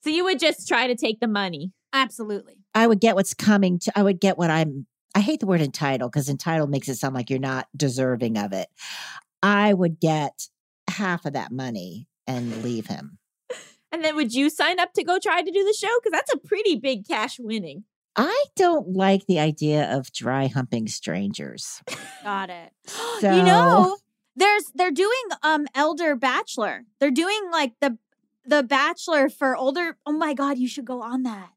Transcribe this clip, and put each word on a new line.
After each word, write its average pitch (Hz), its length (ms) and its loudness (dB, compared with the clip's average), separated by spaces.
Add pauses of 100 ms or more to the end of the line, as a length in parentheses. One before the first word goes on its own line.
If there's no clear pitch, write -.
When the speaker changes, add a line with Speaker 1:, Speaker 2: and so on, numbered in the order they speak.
Speaker 1:
So 302 40 -4
you 330 140 0
would 370 160 0
just 339 260 0
try 254 220 0
to 247 80 0
take 226 240 -2
the 240 80 -2
money? 185 460 -4 (180)
Speaker 2:
Absolutely. 226 720 -4 (100)
Speaker 3:
I 220 140 6
would 208 140 6
get 226 140 6
what's 190 180 2
coming 196 460 2
to, - 200 -4
I - 40 6
would 190 180 2
get 196 160 2
what 170 120 2
I'm, 156 360 0 (280)
I 202 60 4
hate 233 220 0
the 226 40 -2
word 185 140 2
entitled 135 540 -2
'cause 143 160 -2
entitled 151 400 -2
makes 139 180 -2
it 131 80 -4
sound 131 200 -4
like 123 140 -6
you're 131 100 -2
not 131 360 -4
deserving 127 600 -2
of 104 160 -4
it. 95 160 -6 (760)
I 202 300 4
would 175 260 0
get 156 480 -2 (420)
half 185 360 -4
of 143 80 -6
that 123 180 -8
money 110 560 -10 (200)
and 120 360 -6
leave 117 240 -6
him. 76 300 -12 (760)
Speaker 1:
And 320 140 -6
then 311 100 0
would 269 180 -2
you 277 160 2
sign 320 300 -2
up 359 140 -2
to 359 100 -2
go 349 160 0
try 359 220 0
to 339 100 -4
do 381 140 0
the 415 120 2
show? 392 120 -2 (120)
'Cause 440 120 -2
that's 392 200 0
a 302 40 -2
pretty 381 400 -2
big 226 280 -2
cash 226 340 -4
winning. 208 440 -8 (320)
Speaker 3:
I 415 300 2 (120)
don't 330 360 2
like 190 340 2
the 180 120 4
idea 151 560 2
of 135 160 -6
dry 131 360 -2
humping 120 420 -4
strangers. - 920 -8 (420)
Speaker 2:
Got 196 260 -6
it. 175 240 -18 (140)
<gasps> 466 340 -8
Speaker 3:
So 202 120 4
Speaker 2:
You 370 100 8
know, 370 540 8 (380)
there's, 403 400 4
they're 359 160 2
doing, 381 200 2 (320)
um, 302 320 2
Elder 302 400 0
Bachelor. 247 720 -2 (140)
They're 285 120 2
doing, 370 400 -2
like, 294 300 0
the, 262 160 -2 (480)
the 285 180 2
Bachelor 285 680 0
for 262 280 -2
older. 285 480 -2
Oh 294 80 -4
my 302 200 -2
God, 277 240 -2
you 247 100 -2
should 240 180 -8
go 247 160 -8
on 247 220 -4
that. 202 340 -8